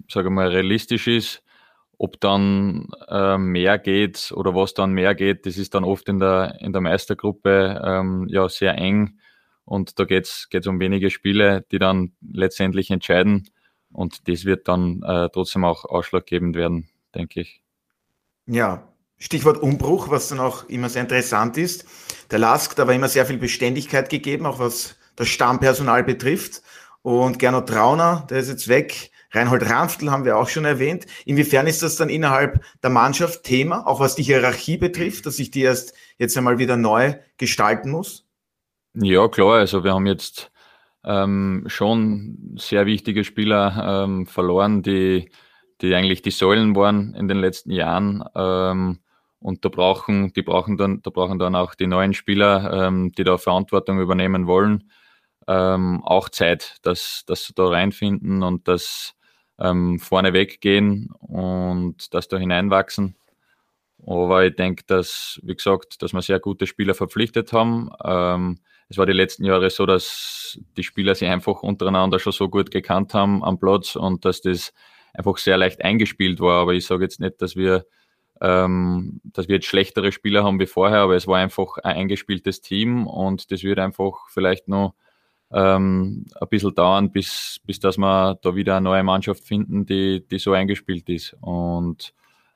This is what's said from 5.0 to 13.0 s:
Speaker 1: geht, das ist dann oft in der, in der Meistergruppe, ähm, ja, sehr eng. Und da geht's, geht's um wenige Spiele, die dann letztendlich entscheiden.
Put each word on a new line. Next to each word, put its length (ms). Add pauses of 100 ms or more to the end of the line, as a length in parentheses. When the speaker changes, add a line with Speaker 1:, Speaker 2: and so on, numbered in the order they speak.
Speaker 1:
geht, 300
das 120
ist 160
dann 100
oft 240
in 120
der, 420
in 100
der 100
Meistergruppe, 1000
ähm, 460
ja, 180
sehr 300
eng. 420 (460)
Und 340
da 60
geht's, 440
geht's 180
um 120
wenige 300
Spiele, 600
die 80
dann 420
letztendlich 720
entscheiden. 580 (420)